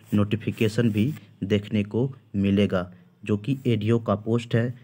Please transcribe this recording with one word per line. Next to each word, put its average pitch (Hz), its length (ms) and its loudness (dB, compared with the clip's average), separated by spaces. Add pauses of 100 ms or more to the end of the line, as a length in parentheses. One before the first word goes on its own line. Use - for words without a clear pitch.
(140)
नोटिफिकेशन 107 760 0
भी 107 220 0 (320)
देखने 104 400 0
को 117 240 -2 (280)
मिलेगा, 98 540 2 (320)
जो 107 140 0
कि 135 200 -4 (100)
एडीओ 113 320 2
का 107 180 0
पोस्ट 117 380 -2
है, 117 180 2 (100)